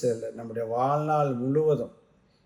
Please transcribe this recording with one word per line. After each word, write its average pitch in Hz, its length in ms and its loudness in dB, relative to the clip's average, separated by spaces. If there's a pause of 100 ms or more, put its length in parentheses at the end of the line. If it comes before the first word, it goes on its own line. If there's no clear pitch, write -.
செய்யல. 113 320 -2
நம்முடைய 113 340 -6
வாழ்நாள் 143 640 0
முழுவதும், 135 580 2 (540)